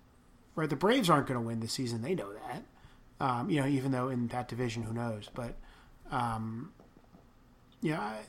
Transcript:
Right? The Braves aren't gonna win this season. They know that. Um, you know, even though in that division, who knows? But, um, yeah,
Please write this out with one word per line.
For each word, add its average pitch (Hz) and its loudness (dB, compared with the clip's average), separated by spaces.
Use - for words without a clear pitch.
Right? 156 0
The 147 0
Braves 208 6
aren't 143 6
gonna 123 0
win 113 -2
this 113 -2
season. 117 -2
They 160 0
know 101 -4
that. 123 -10
Um, 127 2
you 156 4
know, 135 4
even 135 2
though 127 2
in 123 0
that 123 -4
division, 117 -2
who 110 -6
knows? 117 -4
But, 120 -8
um, 117 -2
yeah, 156 -2